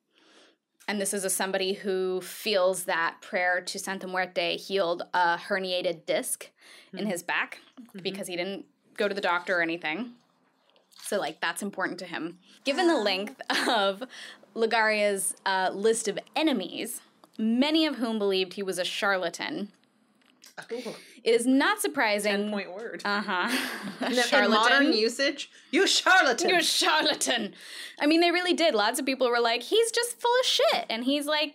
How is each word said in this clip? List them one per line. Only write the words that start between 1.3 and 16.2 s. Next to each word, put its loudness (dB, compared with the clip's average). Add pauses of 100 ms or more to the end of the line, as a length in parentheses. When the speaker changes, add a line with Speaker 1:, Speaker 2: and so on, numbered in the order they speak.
Speaker 1:
somebody -2
who -2
feels 0
that -2
prayer -2
to -10
Santa -8
Muerte -2
healed -2 (120)
a 2
herniated -4
disc -4 (420)
in -6
Speaker 2:
Mm. -2
Speaker 1:
his -6
back -4 (200)
Speaker 2:
Mm-hmm. -18
Speaker 1:
because -8
he -8
didn't -6 (300)
go 0
to -6
the -8
doctor 0
or 2
anything. -4 (920)
So, -4
like, -6
that's -4
important -6
to -12
him. -10 (260)
Given 0
the 4
length -2
<laughs> -2
of 2 (520)
Lagaria's, 2 (120)
uh, 2
list 2
of -4 (180)